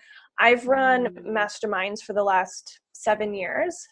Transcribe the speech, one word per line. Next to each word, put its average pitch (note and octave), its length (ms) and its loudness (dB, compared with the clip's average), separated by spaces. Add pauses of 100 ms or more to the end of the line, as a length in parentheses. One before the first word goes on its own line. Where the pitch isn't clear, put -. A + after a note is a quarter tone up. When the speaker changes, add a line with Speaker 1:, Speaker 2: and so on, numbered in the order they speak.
(380)
Speaker 1:
I've A#3+ 300 4
run C4 380 4
Speaker 2:
Mm. F3+ 220 -8
Speaker 1:
masterminds G#3 760 -4
for - 100 -10
the G3+ 120 0
last F#3+ 580 -2 (100)
seven G#3+ 420 -2
years. G3+ 440 -4 (140)